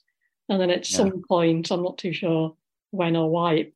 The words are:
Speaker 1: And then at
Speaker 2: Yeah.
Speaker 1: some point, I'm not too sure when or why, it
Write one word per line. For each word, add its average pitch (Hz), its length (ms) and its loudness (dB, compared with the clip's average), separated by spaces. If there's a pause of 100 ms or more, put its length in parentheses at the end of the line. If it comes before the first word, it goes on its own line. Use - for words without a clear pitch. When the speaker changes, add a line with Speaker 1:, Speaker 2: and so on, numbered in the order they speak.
(480)
Speaker 1:
And 196 120 0
then 180 100 2
at - 200 -2
Speaker 2:
Yeah. - 60 -2
Speaker 1:
some 190 320 0
point, 165 420 2
I'm 175 120 -2
not 180 160 -6
too 180 140 -4
sure 160 420 -2 (360)
when 170 260 0
or 160 140 2
why, 170 240 2
it 156 220 -2